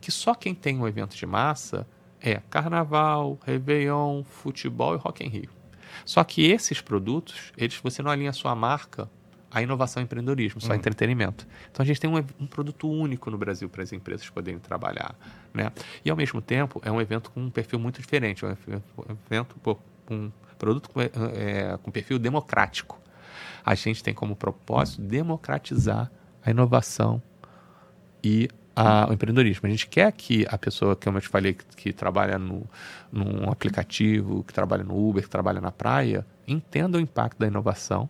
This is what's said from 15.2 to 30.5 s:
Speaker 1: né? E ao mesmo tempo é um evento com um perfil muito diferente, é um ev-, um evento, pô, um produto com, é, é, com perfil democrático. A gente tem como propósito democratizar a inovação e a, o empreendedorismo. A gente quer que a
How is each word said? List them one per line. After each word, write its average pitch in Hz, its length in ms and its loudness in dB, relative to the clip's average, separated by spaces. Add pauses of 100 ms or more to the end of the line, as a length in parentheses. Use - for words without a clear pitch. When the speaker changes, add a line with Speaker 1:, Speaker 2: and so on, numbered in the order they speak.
Speaker 1:
né? 107 200 -2 (320)
E 147 60 2
ao 160 60 0
mesmo 135 240 -2
tempo 127 440 -2
é 110 80 -2
um 113 80 0
evento 110 320 -4
com 123 80 -8
um 127 100 -4
perfil 117 300 -4
muito 123 200 -6
diferente, 120 440 -2
é 101 40 -4
um - 40 -4
ev-, 98 300 -8 (140)
um 107 200 -12 (100)
evento, 117 340 -4
pô, 104 160 0 (320)
um 107 220 -6 (260)
produto 113 340 0
com, 127 100 -4
é, 123 100 0 (240)
é, 101 480 -4
com - 80 -10
perfil 120 280 -4
democrático. - 840 0 (680)
A - 80 6
gente 113 300 -2
tem 104 100 -2
como 104 220 -4
propósito 120 680 -2
democratizar 131 1080 0 (340)
a 117 60 2
inovação 120 680 4 (1040)
e 110 260 4 (280)
a, 107 340 8
o - 20 4
empreendedorismo. 110 540 4
A 98 40 2
gente 107 180 0
quer 208 240 6
que 110 360 2
a - 80 -2